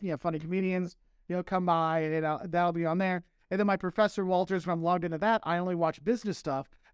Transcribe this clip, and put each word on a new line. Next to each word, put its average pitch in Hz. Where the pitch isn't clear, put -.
you 190
know, 147
funny 165
comedians, 180
you 175
know, 180
come 185
by, 165
and 156
it'll, 156
that'll 175
be 170
on 165
there. 185
And 190
then 208
my 196
Professor 196
Walters, 185
when 180
I'm 165
logged 175
into 165
that, 214
I 170
only 180
watch 160
business 208
stuff. 139